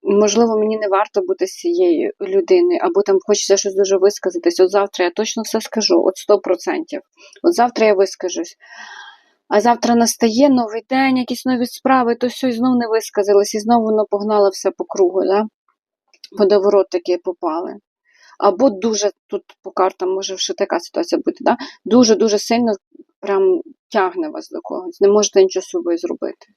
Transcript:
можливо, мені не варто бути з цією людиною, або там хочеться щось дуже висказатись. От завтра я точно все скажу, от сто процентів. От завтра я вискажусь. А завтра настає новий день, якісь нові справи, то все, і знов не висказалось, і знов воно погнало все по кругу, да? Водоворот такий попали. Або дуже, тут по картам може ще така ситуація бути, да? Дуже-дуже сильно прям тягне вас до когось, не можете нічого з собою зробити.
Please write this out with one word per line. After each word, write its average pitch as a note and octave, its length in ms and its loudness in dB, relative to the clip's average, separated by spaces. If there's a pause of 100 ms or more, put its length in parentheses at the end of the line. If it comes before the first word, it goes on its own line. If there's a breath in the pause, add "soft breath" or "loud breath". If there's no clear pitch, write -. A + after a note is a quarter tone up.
можливо, G#3+ 540 2
мені G#3+ 200 0
не G#3+ 100 -4
варто G3 340 0
бути F#3 260 -2
з - 40 -10
цією F3 600 0 (100)
людиною, F3+ 600 2
або F3 200 0
там G3 160 2 (100)
хочеться G3+ 300 2
щось G3 180 -4
дуже G3 220 2
висказатись. F3+ 640 0
От F#3 120 4
завтра G3 340 -2
я F3 60 -2
точно A3 320 -6
все A3 180 -4
скажу, G3+ 440 0
от F#3+ 120 -2
сто - 220 2
процентів. - 640 -6 (420 soft breath)
От F4 100 2
завтра A#3+ 320 0
я G#3+ 80 4
вискажусь. F#3 600 -4 (920 loud breath)
А G#3 140 2
завтра A#3 340 2
настає A#3 540 2
новий A#3 400 0
день, C4 280 0
якісь B3 280 -6
нові B3+ 200 0
справи, B3 500 0
то B3 120 -4
все, B3+ 220 -4
і - 20 -2
знов B3 240 0
не A#3 120 0
висказалось, G#3 680 0
і A3 40 -2
знов A3+ 240 2
воно G#3+ 260 0
погнало G3+ 400 2
все F#3+ 220 -4
по F3 120 -10
кругу, F#3 380 0
да? G3 240 0 (960)
Водоворот G3+ 500 4
такий F3+ 280 -2
попали. F3 580 -8 (640 soft breath)
Або G#3 300 2
дуже, G3+ 420 -2 (160)
тут G3+ 160 -8 (200)
по G3 80 -16
картам F#3 420 -2
може F#3+ 240 -8
ще - 160 -6
така F3+ 260 -2
ситуація - 460 -4
бути, - 160 -4
да? - 160 0 (280 loud breath)
Дуже-дуже G#3+ 540 4
сильно A#3 340 0 (460)
прям F#3+ 420 0 (280)
тягне F#3 400 -2
вас - 200 -14
до D#3+ 120 -12
когось, - 400 -8
не - 60 4
можете G3+ 360 4
нічого F#3+ 200 -2
з - 60 -18
собою E3+ 280 -4
зробити. - 600 -8